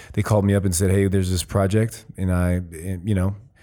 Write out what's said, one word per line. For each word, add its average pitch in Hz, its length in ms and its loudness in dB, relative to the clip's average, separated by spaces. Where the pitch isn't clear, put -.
they 104 100 0
called 101 240 2
me 101 80 4
up 98 100 2
and 95 100 0
said, 95 180 2
"Hey, 98 160 4
there's 92 240 0
this 90 100 -2
project." 107 640 -2
And 92 160 -2
I, 90 200 2
and, 90 560 -6
you 107 80 0
know, 95 180 0